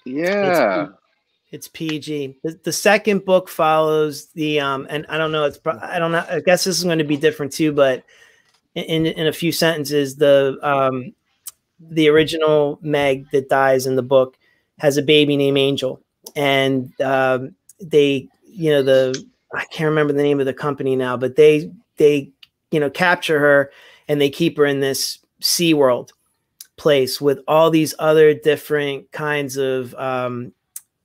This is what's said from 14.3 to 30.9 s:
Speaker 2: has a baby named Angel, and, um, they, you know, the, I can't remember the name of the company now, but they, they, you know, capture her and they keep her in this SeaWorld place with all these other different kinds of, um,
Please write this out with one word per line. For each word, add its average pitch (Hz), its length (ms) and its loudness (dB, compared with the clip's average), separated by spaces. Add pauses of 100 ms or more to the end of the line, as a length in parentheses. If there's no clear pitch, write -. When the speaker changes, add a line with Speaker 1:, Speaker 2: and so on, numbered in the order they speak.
Speaker 2:
has 143 180 0
a 147 60 0
baby 147 340 4
named 139 220 0
Angel, 135 420 -2 (360)
and, 135 640 -2
um, 131 540 -2 (260)
they, 143 480 0 (180)
you 165 240 -4
know, 143 120 2
the, 131 440 2 (280)
I - 120 -8
can't 160 220 -4
remember 151 240 0
the 143 100 0
name 143 180 0
of 135 60 -2
the 131 80 -4
company 135 420 -4
now, 127 200 -4
but 127 200 -4
they, 151 340 4 (280)
they, 147 320 2 (400)
you 160 100 0
know, 143 100 -2
capture 175 480 0
her 143 320 4 (380)
and 147 120 0
they 143 100 2
keep 160 260 -2
her 147 100 2
in 139 140 -2
this 139 380 -4 (220)
SeaWorld 143 680 0 (680)
place 135 440 0
with 139 260 0
all 160 240 4
these 160 280 0
other 156 360 6
different 143 800 -4
kinds 147 440 -6
of, 131 380 -4
um, 127 580 -8 (520)